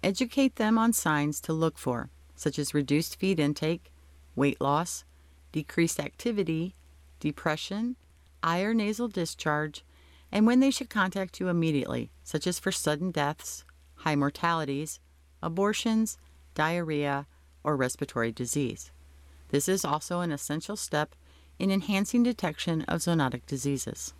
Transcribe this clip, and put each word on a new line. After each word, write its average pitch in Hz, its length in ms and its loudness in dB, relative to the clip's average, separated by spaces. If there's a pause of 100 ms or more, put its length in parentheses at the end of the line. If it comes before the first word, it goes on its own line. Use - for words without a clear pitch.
Educate 247 540 2
them 220 220 4
on 226 140 4
signs 151 480 2
to - 120 -4
look 160 240 0
for, 123 320 -4 (260)
such - 240 -4
as 147 160 -4
reduced 147 440 0
feed 190 200 2
intake, 156 540 0 (420)
weight 139 260 2
loss, 147 440 0 (480)
decreased 160 480 0
activity, 170 760 -2 (460)
depression, 196 760 -4 (460)
eye 170 200 2
or 220 120 2
nasal 220 340 0
discharge, 151 760 -2 (460)
and 214 160 6
when 247 140 6
they 269 100 6
should 262 200 -4
contact 190 480 -2
you 185 100 0
immediately, 151 600 0 (140)
such - 220 -4
as 180 120 -2
for 190 140 -2
sudden 156 380 -2
deaths, - 540 -4 (320)
high 151 200 0
mortalities, 147 840 0 (440)
abortions, 208 760 0 (360)
diarrhea, 151 720 0 (360)
or 147 140 0
respiratory 127 560 -2
disease. 123 580 -4 (600)
This 143 180 2
is 160 160 0
also 156 360 -2
an 170 120 -2
essential 156 440 -6
step - 380 -2 (440)
in 190 120 2
enhancing 202 520 2
detection 170 600 0
of 165 180 -2
zoonotic 139 460 0
diseases. 135 720 -4